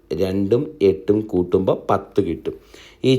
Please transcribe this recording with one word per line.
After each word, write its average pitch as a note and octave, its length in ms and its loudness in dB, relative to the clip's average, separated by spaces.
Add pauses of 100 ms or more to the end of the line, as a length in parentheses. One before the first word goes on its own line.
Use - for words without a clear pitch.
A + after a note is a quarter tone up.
(220)
രണ്ടും G2 400 0 (260)
എട്ടും G#2 300 0 (120)
കൂട്ടുമ്പോൾ F#2+ 460 0 (140)
പത്ത് - 380 -2
കിട്ടും. - 280 -6 (520)
ഈ C3+ 100 6